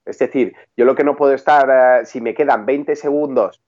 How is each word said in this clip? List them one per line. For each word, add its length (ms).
Es 140
decir, 360
yo 80
lo 100
que 100
no 120
puedo 160
estar, 680
eh, 40
si 140
me 140
quedan 320
veinte 300
segundos 720